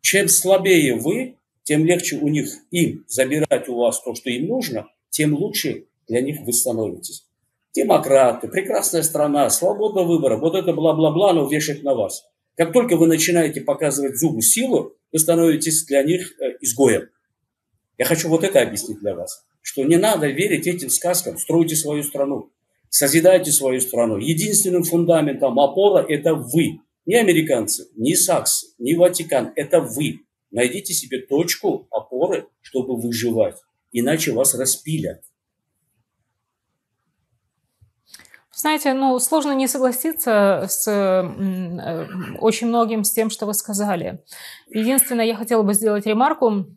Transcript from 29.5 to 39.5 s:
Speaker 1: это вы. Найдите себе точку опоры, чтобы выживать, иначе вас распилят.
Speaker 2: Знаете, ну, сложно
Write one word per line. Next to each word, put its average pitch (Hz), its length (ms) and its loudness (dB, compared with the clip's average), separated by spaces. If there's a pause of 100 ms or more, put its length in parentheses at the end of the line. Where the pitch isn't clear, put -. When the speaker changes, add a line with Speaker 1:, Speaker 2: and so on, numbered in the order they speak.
Speaker 1:
это 160 240 2
вы. 123 400 -6 (320)
Найдите 127 420 -2
себе 127 240 -6
точку 151 720 -2
опоры, 131 560 -4 (140)
чтобы 123 360 -6
выживать, 113 600 -2 (360)
иначе 147 400 -2
вас 127 220 0
распилят. - 680 -4 (3250)
Speaker 2:
Знаете, 302 380 0
ну, 262 240 2
сложно 285 340 0